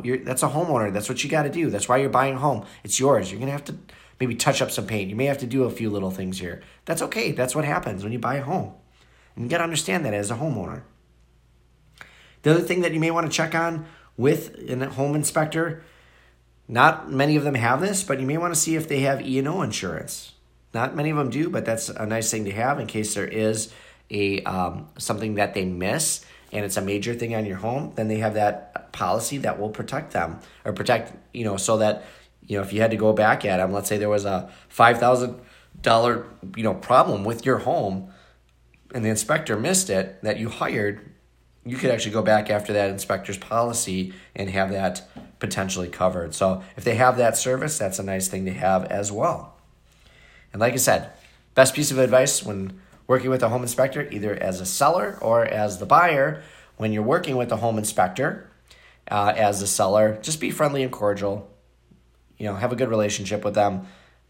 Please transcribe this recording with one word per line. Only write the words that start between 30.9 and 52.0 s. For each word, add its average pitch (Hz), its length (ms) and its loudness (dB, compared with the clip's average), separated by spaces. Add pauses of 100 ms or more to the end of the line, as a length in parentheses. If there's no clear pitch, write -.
you 117 120 -6
know, 101 120 -2
so 110 200 2
that, 107 280 2 (400)
you 104 120 -4
know, 98 80 -2
if 95 80 -10
you 107 80 0
had 113 100 4
to 113 60 -2
go 107 160 4
back 110 320 4
at 92 160 2
'em, 95 120 0
let's 101 160 -2
say 104 100 0
there 107 100 0
was 104 160 2
a 95 240 -2 (200)
five 120 300 6
thousand 123 400 4 (420)
dollar, 117 440 4 (320)
you 110 80 -2
know, 98 100 2
problem 123 480 4
with 117 240 -4
your 123 120 4
home 101 500 -2 (840)
and 117 120 -4
the 110 60 2
inspector 131 460 0
missed 185 340 0
it 95 320 -2
that 107 160 -2
you 117 100 -4
hired, 104 640 -4 (540)
you 123 100 -8
could 131 140 0
actually 110 220 0
go 110 100 0
back 107 260 4
after 104 240 0
that 101 160 2
inspector's 98 480 -4
policy 110 800 -2 (200)
and 95 140 -6
have 95 220 0
that 95 320 -2 (360)
potentially 95 500 -4
covered. 90 460 -2
So 95 280 0 (160)
if - 60 -6
they 117 100 2
have 123 240 6
that 117 180 4
service, 131 400 -2
that's 95 220 -4
a 101 40 -6
nice 95 260 -2
thing 95 180 -6
to 92 80 -4
have 95 320 2
as 101 260 -4
well. 127 420 -2 (960)
And 98 100 -4
like 123 120 4
I 131 40 -2
said, 123 340 2 (440)
best 135 200 8
piece 151 160 0
of 131 80 -2
advice 131 440 4